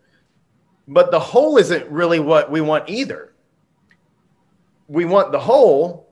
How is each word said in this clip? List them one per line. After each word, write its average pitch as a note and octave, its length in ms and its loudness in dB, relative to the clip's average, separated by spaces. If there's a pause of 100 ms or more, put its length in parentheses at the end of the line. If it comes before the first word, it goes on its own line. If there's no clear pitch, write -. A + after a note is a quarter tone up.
(880)
But F3 220 2
the E3 100 0
hole C#4 380 2
isn't E3 320 0
really E3 300 -2
what D3+ 300 0
we D#3 100 -4
want D3+ 280 -4
either. F#3+ 440 -10 (1600)
We D#3+ 160 -4
want F#3 280 0
the F#3 80 -2
hole F3+ 720 2